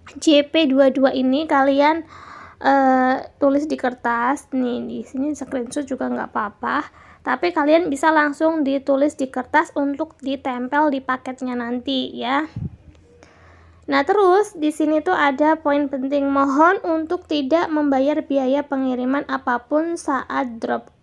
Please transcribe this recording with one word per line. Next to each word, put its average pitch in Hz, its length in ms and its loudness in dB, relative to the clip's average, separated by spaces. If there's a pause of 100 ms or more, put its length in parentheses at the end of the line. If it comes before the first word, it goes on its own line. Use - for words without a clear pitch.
(240)
J 294 240 6
P 320 240 2
dua 269 160 6
dua 262 240 2
ini 262 320 0
kalian, 285 640 2 (560)
eh, 262 520 4 (200)
tulis 285 320 2
di 277 80 -2
kertas. 254 800 -2
Nih, 247 320 -2
di 233 160 -10
sini 277 320 -4
screenshot 262 480 -6
juga 254 240 -6
nggak 247 240 -4
apa-apa. 240 560 -4 (320)
Tapi 339 320 -2
kalian 320 400 2
bisa 320 240 2
langsung 311 480 2
ditulis 277 560 0
di 269 80 -2
kertas 294 480 -2
untuk 285 480 -4
ditempel 269 720 -2
di 262 80 -6
paketnya 254 560 -6
nanti 247 560 -6
ya. 262 320 -2 (1400)
Nah, 277 160 2
terus 392 480 2
di 302 160 -4
sini 311 320 0
tuh 359 160 -2
ada 294 400 2
poin 294 320 0
penting, 277 400 -2
mohon 277 560 4
untuk 339 400 -2
tidak 277 480 0
membayar 294 480 0
biaya 277 480 0
pengiriman 262 640 -2
apapun 269 640 -2
saat 262 640 -4
drop 233 320 -6 (120)